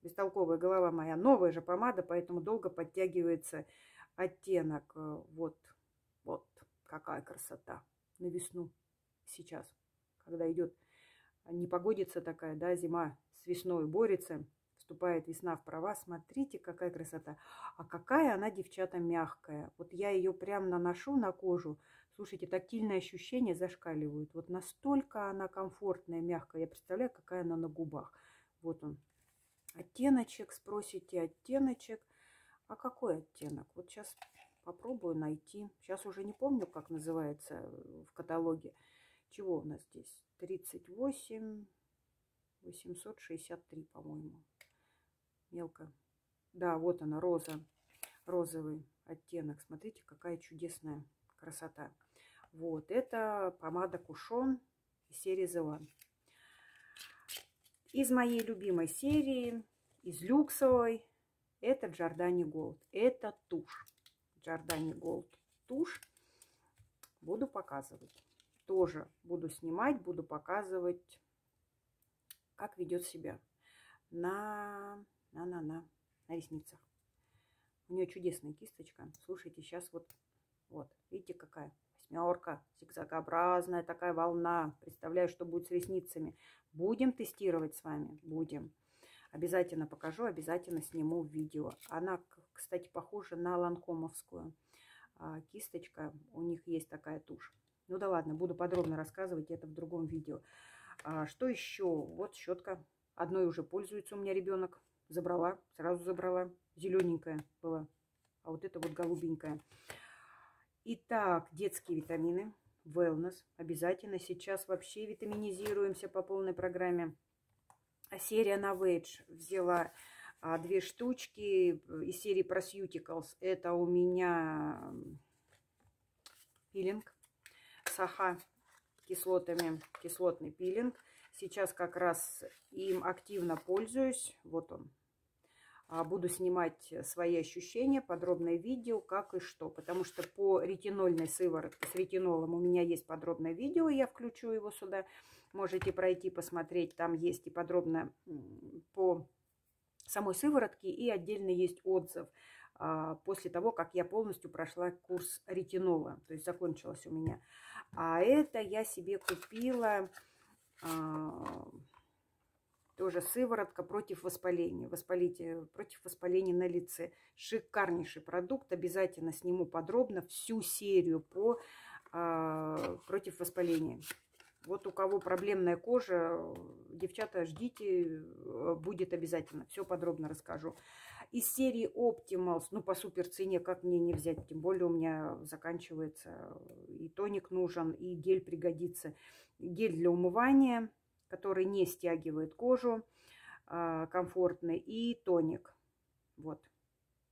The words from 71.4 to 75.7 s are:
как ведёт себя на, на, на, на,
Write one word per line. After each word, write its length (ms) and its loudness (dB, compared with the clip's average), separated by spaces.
как 200 -8
ведёт 280 -2
себя 360 -10
на, 920 -6
на, 140 -8
на, 160 -6
на, 260 -8